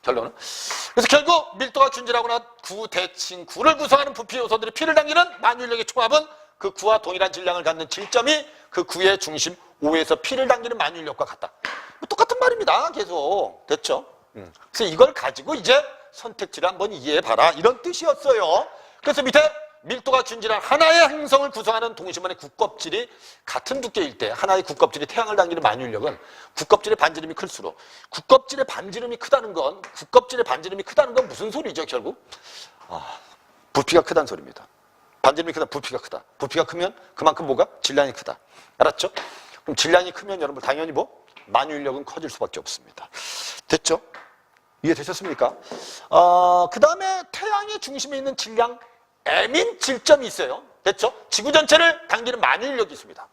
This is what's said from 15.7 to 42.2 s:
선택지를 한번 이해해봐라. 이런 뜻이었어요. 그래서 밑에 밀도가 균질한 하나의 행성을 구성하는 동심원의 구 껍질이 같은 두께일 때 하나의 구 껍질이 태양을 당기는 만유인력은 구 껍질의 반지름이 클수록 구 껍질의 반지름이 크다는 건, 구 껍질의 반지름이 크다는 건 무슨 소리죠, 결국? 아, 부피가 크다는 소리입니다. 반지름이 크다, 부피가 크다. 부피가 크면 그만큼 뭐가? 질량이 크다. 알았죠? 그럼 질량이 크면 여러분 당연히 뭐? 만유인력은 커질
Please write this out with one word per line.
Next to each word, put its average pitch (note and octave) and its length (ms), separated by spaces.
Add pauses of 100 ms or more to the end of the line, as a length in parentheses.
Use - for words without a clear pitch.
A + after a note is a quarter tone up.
선택지를 F#3 560
한번 F#3+ 240
이해해봐라. C#3+ 580
이런 G3 320
뜻이었어요. C4+ 840 (340)
그래서 C#4+ 200
밑에 C4 180 (420)
밀도가 B3+ 420
균질한 A3 360
하나의 D#4+ 500
행성을 C#4 420
구성하는 A3+ 440
동심원의 F3+ 420
구 D3 120
껍질이 G#3 580 (380)
같은 - 340
두께일 G3 380
때 G#2+ 140
하나의 F#3+ 320
구 - 120
껍질이 D3 300
태양을 G#3+ 300
당기는 E3+ 260
만유인력은 A#2 580 (360)
구 D3+ 100
껍질의 G#3 300
반지름이 D#3+ 400
클수록 G2 420 (320)
구 - 140
껍질의 C4 420
반지름이 A#3 520
크다는 A#3 360
건, D#3 280 (140)
구 D#3 120
껍질의 B3 360
반지름이 F#3+ 400
크다는 C4+ 300
건 B3 140
무슨 G3 240
소리죠, G3+ 340
결국? B2 360 (680)
아, D#2+ 300 (540)
부피가 D#3 280
크다는 D#3 240
소리입니다. D2+ 420 (540)
반지름이 D#3 320
크다, D#3 140
부피가 C3+ 320
크다. - 240 (160)
부피가 D#3+ 260
크면 F3 300 (200)
그만큼 D#3 300
뭐가? C3+ 220 (140)
질량이 C#3 320
크다. - 260 (400)
알았죠? D#3+ 300 (540)
그럼 D3+ 120
질량이 F3 360
크면 G3 300
여러분 C#3+ 200
당연히 D#3 300
뭐? - 340 (200)
만유인력은 C#3 580
커질 D#3 260